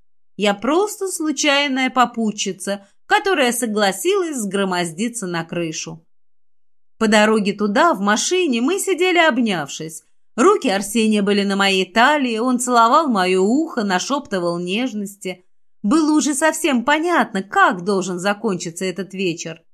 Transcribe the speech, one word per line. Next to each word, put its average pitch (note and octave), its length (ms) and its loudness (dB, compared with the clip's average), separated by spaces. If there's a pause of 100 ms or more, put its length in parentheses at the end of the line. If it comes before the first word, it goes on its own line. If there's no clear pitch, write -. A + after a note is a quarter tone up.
(380)
я G3+ 160 2
просто F4+ 540 -2
случайная C#4+ 840 0
попутчица, G#3+ 960 -2 (200)
которая F#4+ 440 2
согласилась B3 840 0
сгромоздиться F#3+ 880 -4
на E3+ 180 -4
крышу. E3 640 -8 (920)
По A3 80 0
дороге G#3 460 4
туда, G#3+ 400 2
в F#3+ 80 -4
машине, A#3+ 600 0
мы F4 180 0
сидели F4+ 380 0
обнявшись. G#3+ 880 0 (320)
Руки D#4 340 4
Арсения G#3 540 0
были G3+ 200 2
на G3 120 0
моей F#3+ 360 0
талии, B3+ 460 2
он B3 220 0
целовал B3 480 4
мое F#3 360 2
ухо, B3+ 400 0
нашептывал F#3 760 -2
нежности. G3 840 -6 (380)
Было D4+ 340 2
уже D4 200 0
совсем D4+ 500 0
понятно, D4+ 560 0
как A3+ 420 0
должен F3+ 360 -2
закончиться F#3+ 680 -4
этот F#3 300 -8
вечер. E3+ 480 -6 (100)